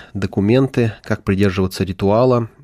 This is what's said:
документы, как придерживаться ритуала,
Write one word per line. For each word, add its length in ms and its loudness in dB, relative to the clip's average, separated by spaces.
документы, 760 0
как 180 -4
придерживаться 640 0
ритуала, 680 0